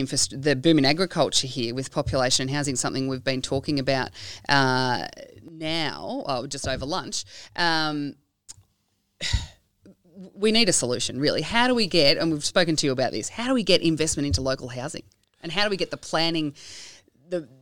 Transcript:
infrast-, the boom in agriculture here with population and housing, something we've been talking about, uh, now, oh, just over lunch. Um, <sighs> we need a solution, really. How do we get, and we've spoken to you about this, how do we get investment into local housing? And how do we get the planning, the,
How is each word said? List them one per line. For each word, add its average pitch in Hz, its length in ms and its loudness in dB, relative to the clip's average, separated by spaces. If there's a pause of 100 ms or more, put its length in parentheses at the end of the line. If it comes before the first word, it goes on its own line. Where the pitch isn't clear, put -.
infrast-, 135 360 -2
the 143 140 4
boom 156 220 6
in 135 80 6
agriculture 156 640 2
here 123 260 -4
with 131 180 -6
population 135 560 0
and 135 80 -2
housing, 139 220 -2
something 135 320 -2
we've 131 160 -6
been 131 160 -2
talking 139 380 -2
about, 131 320 0 (360)
uh, 127 600 2 (440)
now, 160 760 -6
oh, 131 200 -2
just 139 200 -8
over 131 180 -4
lunch. 175 400 -6 (300)
Um, 156 580 0 (1080)
<sighs> - 60 -8 (1120)
we 214 160 2
need 220 180 4
a 165 40 4
solution, - 460 -2
really. 139 220 2
How 233 260 2
do 254 80 4
we 220 120 0
get, 156 300 4
and 160 140 0
we've 147 140 -4
spoken 165 320 2
to - 100 0
you 135 40 2
about 127 200 0
this, 104 180 -4
how 233 180 -6
do 262 60 2
we 240 100 2
get 180 180 6
investment 156 460 0
into 139 140 -2
local 131 280 -4
housing? 127 340 -10 (380)
And 165 100 -10
how 190 120 0
do 214 60 2
we 196 80 -2
get 175 140 -2
the 175 60 -10
planning, 160 560 -2 (760)
the, 175 180 -4 (140)